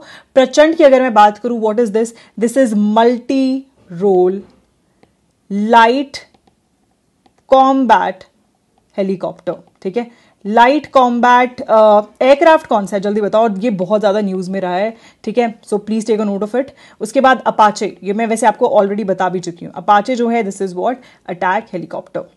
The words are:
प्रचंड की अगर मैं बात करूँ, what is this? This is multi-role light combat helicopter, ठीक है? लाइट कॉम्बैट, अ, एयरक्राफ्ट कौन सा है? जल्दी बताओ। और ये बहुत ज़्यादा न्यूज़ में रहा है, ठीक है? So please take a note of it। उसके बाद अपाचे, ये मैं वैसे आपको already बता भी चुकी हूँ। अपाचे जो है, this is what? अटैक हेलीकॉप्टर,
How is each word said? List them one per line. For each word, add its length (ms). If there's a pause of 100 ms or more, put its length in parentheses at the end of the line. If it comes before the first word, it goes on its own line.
(360)
प्रचंड 400
की 80
अगर 180
मैं 120
बात 240
करूँ, 240
what 180
is 120
this? 220 (300)
This 140
is 200
multi-role 1600 (1120)
light 680 (1300)
combat 720 (720)
helicopter, 540 (300)
ठीक 140
है? 320 (160)
लाइट 400
कॉम्बैट, 760
अ, 400 (200)
एयरक्राफ्ट 460
कौन 180
सा 100
है? 60
जल्दी 200
बताओ। 220
और 160
ये 100
बहुत 300
ज़्यादा 220
न्यूज़ 300
में 100
रहा 140
है, 200 (280)
ठीक 140
है? 240
So 120
please 360
take 120
a 80
note 200
of 60
it। 140 (300)
उसके 220
बाद 260
अपाचे, 560
ये 100
मैं 140
वैसे 200
आपको 180
already 400
बता 240
भी 100
चुकी 260
हूँ। 100
अपाचे 400
जो 140
है, 140
this 240
is 100
what? 180 (320)
अटैक 460
हेलीकॉप्टर, 480 (160)